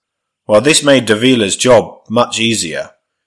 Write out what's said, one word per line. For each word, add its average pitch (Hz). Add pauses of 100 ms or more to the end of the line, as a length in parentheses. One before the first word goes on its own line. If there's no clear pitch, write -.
(460)
While 107
this 151
made 135
Davila's 110
job 113
much 120
easier, 92 (360)